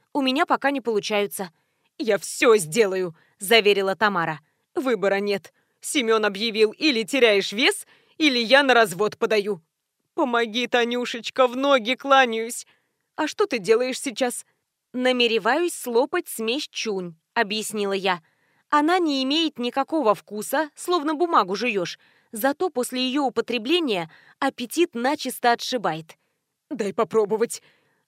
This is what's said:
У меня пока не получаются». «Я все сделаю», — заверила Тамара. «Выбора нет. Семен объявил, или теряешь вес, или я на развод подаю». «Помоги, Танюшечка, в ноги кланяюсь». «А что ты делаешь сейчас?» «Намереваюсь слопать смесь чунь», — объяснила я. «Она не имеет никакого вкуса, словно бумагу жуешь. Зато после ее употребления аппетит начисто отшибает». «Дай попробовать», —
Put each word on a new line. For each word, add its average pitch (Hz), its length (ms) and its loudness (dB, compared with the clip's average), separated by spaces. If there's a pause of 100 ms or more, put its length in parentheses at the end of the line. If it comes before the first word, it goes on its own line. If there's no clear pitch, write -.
(140)
У 285 80 0
меня 269 240 2
пока 269 240 2
не 277 100 -2
получаются». 202 720 -2 (480)
«Я 214 180 0
все 233 400 4
сделаю», — 185 580 0 (240)
заверила 196 560 2
Тамара. 170 460 0 (340)
«Выбора 196 460 0
нет. 202 320 -6 (300)
Семен 226 420 0
объявил, 214 480 0
или 254 300 0
теряешь 214 500 2
вес, 277 340 0 (300)
или 277 220 2
я 240 240 4
на 262 100 4
развод 208 460 2
подаю». 208 420 -2 (540)
«Помоги, 240 520 0
Танюшечка, 240 800 0
в 240 80 0
ноги 254 420 2
кланяюсь». 240 720 2 (480)
«А 311 140 -2
что - 160 0
ты 277 140 -4
делаешь 226 420 0
сейчас?» 247 460 -6 (480)
«Намереваюсь 247 800 0
слопать 269 540 -2
смесь 233 380 -4
чунь», — 185 480 -8 (200)
объяснила 208 580 -2
я. 185 300 -2 (480)
«Она 302 280 2
не 294 240 0
имеет 294 360 0
никакого 240 560 0
вкуса, 262 600 -6
словно 320 400 -2
бумагу 269 420 2
жуешь. 196 420 -4 (340)
Зато 277 380 -2
после 254 360 -2
ее 269 180 -2
употребления 233 840 -2 (280)
аппетит 277 560 -2
начисто 247 580 -2
отшибает». 180 640 -4 (540)
«Дай 208 220 -6
попробовать», — 214 720 -2 (460)